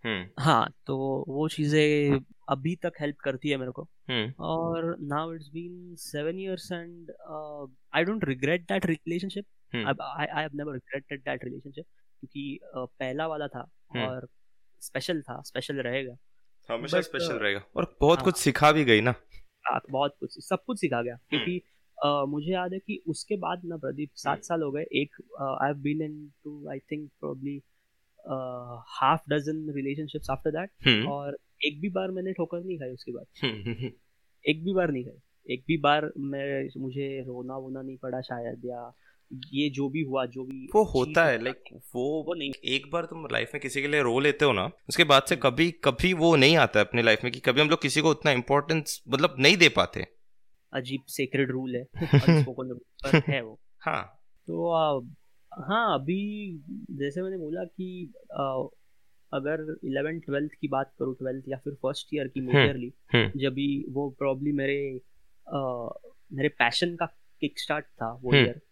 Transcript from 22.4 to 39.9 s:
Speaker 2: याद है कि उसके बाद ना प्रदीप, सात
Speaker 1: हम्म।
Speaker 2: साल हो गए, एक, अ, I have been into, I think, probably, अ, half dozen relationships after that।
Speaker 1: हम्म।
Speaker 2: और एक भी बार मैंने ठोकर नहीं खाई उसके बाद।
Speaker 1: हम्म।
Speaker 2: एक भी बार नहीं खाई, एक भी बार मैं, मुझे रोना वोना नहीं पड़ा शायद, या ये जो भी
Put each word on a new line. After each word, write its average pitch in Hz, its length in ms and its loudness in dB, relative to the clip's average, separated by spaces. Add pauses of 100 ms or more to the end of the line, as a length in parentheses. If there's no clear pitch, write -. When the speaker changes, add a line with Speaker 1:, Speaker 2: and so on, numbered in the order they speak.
Speaker 2:
याद 180 200 -2
है 190 60 -6
कि - 280 -8
उसके - 300 -4
बाद 175 280 -4
ना 165 120 -8
प्रदीप, 143 380 -6
सात - 180 -4
Speaker 1:
हम्म। 147 100 -4
Speaker 2:
साल 165 200 -2
हो 143 100 -2
गए, 147 100 -4
एक, - 340 -4 (240)
अ, 135 260 -2
I 147 60 0
have 139 120 -6
been 151 180 0
into, 151 600 -12
I 143 200 -10
think, 151 260 -10 (160)
probably, 143 360 -8 (640)
अ, 135 100 -4 (680)
half 156 160 6 (120)
dozen 151 440 -2
relationships 143 540 -6
after 151 260 -2
that। 185 300 -4
Speaker 1:
हम्म। 117 200 4
Speaker 2:
और 143 320 -6 (260)
एक 147 160 -4
भी 196 80 -4
बार 190 220 -4
मैंने 185 220 -6
ठोकर 175 320 -6
नहीं 180 140 -6
खाई 127 120 -8
उसके 127 220 -12
बाद। - 140 -12 (160)
Speaker 1:
हम्म। 117 480 -4 (580)
Speaker 2:
एक 160 160 -2
भी 190 100 -2
बार 180 160 2
नहीं 127 140 -4
खाई, - 500 -12
एक 127 120 -10
भी 165 100 2
बार 147 420 2
मैं, 139 600 -4
मुझे 135 400 -6
रोना 127 360 -10
वोना 131 260 -10
नहीं 131 140 -10
पड़ा 127 240 -6
शायद, 120 440 -8
या 120 300 -10 (380)
ये 139 380 -4
जो 139 180 -2
भी 151 140 -2